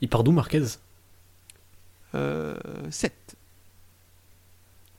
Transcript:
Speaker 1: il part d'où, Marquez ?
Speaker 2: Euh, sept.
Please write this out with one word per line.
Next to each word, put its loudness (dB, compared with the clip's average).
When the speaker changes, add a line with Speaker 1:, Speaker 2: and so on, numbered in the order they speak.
Speaker 1:
il 0
part 4
d'où, 6
Marquez ? 4
Speaker 2:
Euh, -4
sept. -6